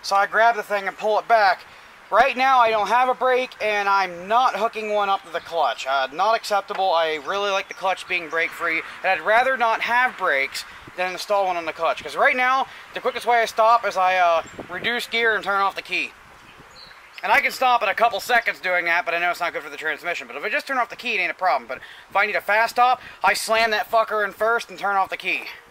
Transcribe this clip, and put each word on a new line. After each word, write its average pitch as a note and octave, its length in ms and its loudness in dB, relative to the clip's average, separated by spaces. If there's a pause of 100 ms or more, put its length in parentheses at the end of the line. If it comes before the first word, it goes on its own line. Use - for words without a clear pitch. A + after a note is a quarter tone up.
So G3 140 0
I G3 100 4
grab A3 300 4
the G#3 60 -4
thing G3 260 -4
and D#3+ 100 -8
pull G#3 200 2
it - 100 -4
back. G3+ 320 4 (500)
Right A#3 260 4
now, C4 240 4
I A3+ 100 4
don't G#3 180 0
have B3 200 4
a B3+ 60 0
brake, B3+ 360 0 (100)
and G#3 280 -2
I'm F#3 400 0
not A#3 280 2
hooking G#3+ 360 -4
one G3+ 160 0
up G3 160 -2
to E3 60 -20
the E3 100 -6
clutch. C#3+ 460 -2
Uh, C3 260 0
not G3+ 240 0
acceptable. G3 560 -2
I D#3+ 240 0
really G3 340 -4
like F#3+ 180 -4
the - 60 -14
clutch F#3 320 -4
being F3 220 -6
brake-free, E3 540 -4 (200)
and F#3 80 2
I'd E3+ 100 0
rather A#3+ 360 2
not A3+ 260 0
have A#3+ 340 0
brakes C#3+ 480 -2 (320)
than F#3 160 -4
install G3 340 -2
one F3+ 100 -2
on E3 100 -6
the D#3 80 -6
clutch. - 280 -2
'Cause D3 140 -10
right B3+ 200 4
now, B3+ 320 0 (260)
the F#3 60 -8
quickest A#3+ 260 -4
way A#3 160 4
I - 20 2
stop A3+ 400 4
is F#3+ 120 -2
I, F#3 200 2
uh, E3+ 260 4 (260)
reduce G#3+ 380 -4
gear A3+ 280 0
and F#3+ 100 -4
turn G3 160 0
off G3 140 0
the E3+ 80 -8
key. E3 320 -6 (1080)
And G3 100 0
I C4+ 80 6
can B3+ 100 -2
stop B3 320 2
in G3+ 60 0
a F#3 60 0
couple G#3+ 260 2
seconds A3+ 400 0
doing F3+ 240 0
that, E3+ 200 0
but E3+ 80 -2
I E3+ 60 -2
know F3 120 0
it's E3+ 100 -4
not E3 120 -2
good D#3 100 -6
for D3 80 -14
the C#3+ 60 -12
transmission. D3 500 -6
But A#2 100 -14
if D3 80 -8
I G3+ 40 -4
just C#4+ 180 -4
turn C4+ 120 -2
off A#3 120 -2
the A#3 60 -12
key, A#3 200 -6
it F#3 40 -2
ain't E3+ 100 -2
a - 40 -6
problem. F3 320 0
But B2+ 140 -10 (280)
if - 60 -20
I G3 100 4
need G3+ 120 -2
a D#3+ 40 2
fast A3 360 0
stop, B3 260 4 (220)
I G3 100 4
slam A3 360 0
that G#3 200 -2
fucker G#3+ 340 0
in F#3+ 80 -6
first A3+ 380 -2
and F3 80 -16
turn G3 180 -2
off F#3+ 120 0
the F3 80 -6
key. D3+ 320 -6 (220)